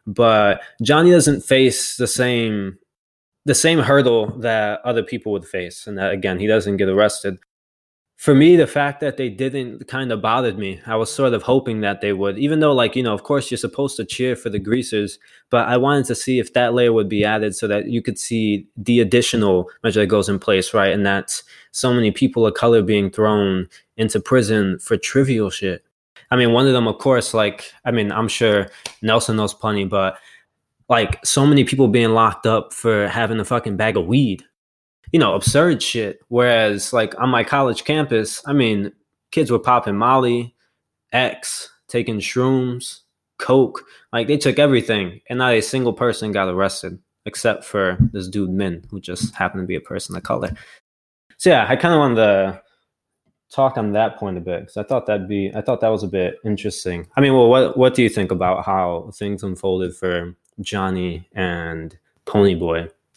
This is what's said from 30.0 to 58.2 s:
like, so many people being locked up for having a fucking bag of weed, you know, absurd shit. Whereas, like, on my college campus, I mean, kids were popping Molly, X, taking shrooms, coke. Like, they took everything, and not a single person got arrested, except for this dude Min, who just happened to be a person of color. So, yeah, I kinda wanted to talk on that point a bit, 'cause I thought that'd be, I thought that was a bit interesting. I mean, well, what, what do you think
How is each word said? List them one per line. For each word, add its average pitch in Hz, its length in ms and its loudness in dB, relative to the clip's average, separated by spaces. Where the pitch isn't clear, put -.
like, 113 380 0
so 139 200 2
many 143 200 6
people 135 240 2
being 113 240 2
locked 110 320 2
up 110 260 0
for 104 380 -2
having 113 320 -2
a 98 40 -8
fucking 117 300 -4
bag 107 220 0
of 87 80 0
weed, 113 360 0
you 165 80 4
know, 107 140 2
absurd 143 480 0
shit. 107 460 -6
Whereas, 113 640 2
like, 110 260 -2
on 127 100 0
my 120 140 2
college 131 400 -2
campus, 131 640 -2
I 139 80 -4
mean, 107 380 0
kids 139 200 0
were 117 80 2
popping 117 360 0
Molly, 120 600 0
X, - 580 -4
taking 117 320 -4
shrooms, 127 800 -2
coke. - 480 2
Like, 117 140 -2
they 147 100 2
took 143 220 0
everything, 110 680 0
and 123 100 -6
not 127 140 2
a 110 80 4
single 123 320 -2
person 107 380 -2
got 98 180 0
arrested, 95 500 -4
except - 400 -4
for 95 320 -2
this 92 160 -8
dude 95 220 -4
Min, 92 400 -6
who 101 100 -12
just 92 360 -8
happened 92 280 -4
to 90 40 -6
be 90 80 -6
a - 60 -6
person - 340 -12
of 92 80 -12
color. - 280 -4
So, - 120 2
yeah, 123 180 6
I 127 80 0
kinda 170 220 2
wanted 135 180 2
to 98 460 2
talk 131 260 0
on 107 160 -2
that 110 240 0
point 95 200 -8
a 87 40 -8
bit, 90 240 -8
'cause - 120 -18
I 104 60 -6
thought 123 220 -2
that'd 101 220 -2
be, 101 260 -4
I 107 80 -6
thought 120 200 -2
that 113 80 2
was 104 140 -2
a 101 40 -6
bit 90 360 -4
interesting. 95 720 -6
I 135 60 2
mean, 139 120 4
well, 123 140 6
what, 123 300 4
what 127 160 4
do 131 80 2
you 113 80 4
think 101 220 -2